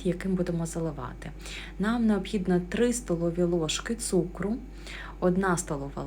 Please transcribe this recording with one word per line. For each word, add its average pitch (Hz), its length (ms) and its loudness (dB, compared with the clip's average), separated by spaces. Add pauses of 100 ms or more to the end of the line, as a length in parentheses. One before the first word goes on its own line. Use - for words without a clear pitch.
яким 185 320 0
будемо 170 300 0
заливати. 160 680 -6 (480)
Нам 226 260 2
необхідно 185 640 4
три 233 240 4
столові 170 500 0
ложки 170 520 2
цукру, 185 600 0 (640)
одна 180 380 4
столова 143 500 -4